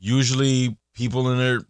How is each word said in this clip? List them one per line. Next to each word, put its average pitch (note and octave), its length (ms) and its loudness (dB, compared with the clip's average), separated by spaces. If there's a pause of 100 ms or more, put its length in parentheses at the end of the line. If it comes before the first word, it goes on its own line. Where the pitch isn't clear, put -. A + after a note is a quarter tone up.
usually B2+ 760 0 (180)
people B2 360 -2
in B2 80 0
their B2+ 320 0